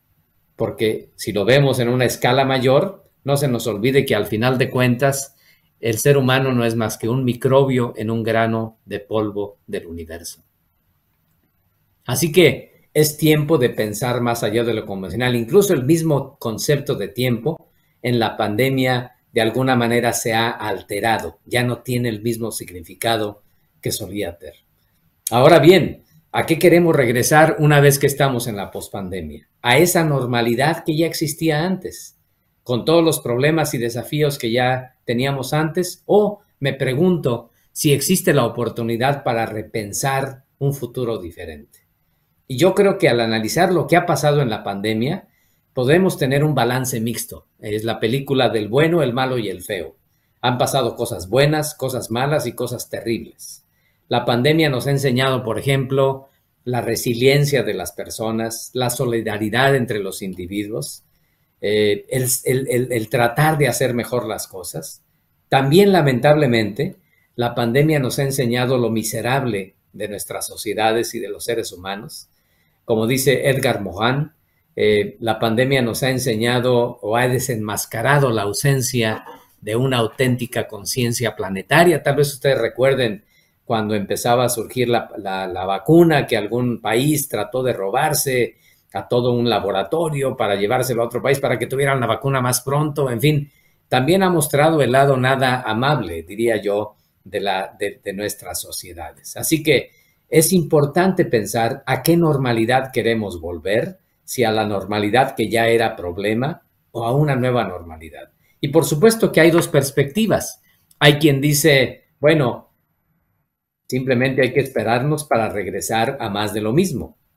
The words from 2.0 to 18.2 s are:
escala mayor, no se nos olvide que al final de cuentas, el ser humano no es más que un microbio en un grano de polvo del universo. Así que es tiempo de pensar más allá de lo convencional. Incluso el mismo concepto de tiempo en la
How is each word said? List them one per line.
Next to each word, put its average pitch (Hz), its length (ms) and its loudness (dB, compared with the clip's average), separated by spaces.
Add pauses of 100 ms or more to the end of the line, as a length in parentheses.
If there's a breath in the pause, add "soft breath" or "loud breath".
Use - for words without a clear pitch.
escala 127 400 0
mayor, 131 680 0 (140)
no 143 140 0
se 147 100 0
nos 117 180 -2
olvide 120 380 2
que 117 100 0
al 104 120 -2
final 120 320 0
de 123 100 0
cuentas, 123 680 0 (460 soft breath)
el 113 160 -2
ser 139 220 4
humano 131 340 2
no 120 140 2
es 113 80 0
más 113 240 -2
que 113 100 -4
un 131 160 0
microbio 123 720 2
en 110 140 -6
un 113 120 -2
grano 113 640 -2
de 98 160 -8
polvo 104 560 -4 (100)
del 95 200 -8
universo. 82 580 -14 (1600)
Así 156 260 -2
que 151 460 2 (180)
es 151 220 2
tiempo 151 420 4
de 123 120 2
pensar 117 520 -2
más 117 200 -2
allá 117 220 0
de 113 100 -2
lo 107 100 -4
convencional. 101 520 -4
Incluso 170 360 4
el 135 120 0
mismo 160 540 0
concepto 120 580 -2
de 98 100 -6
tiempo 123 640 -4 (340)
en 120 160 0
la 107 180 -2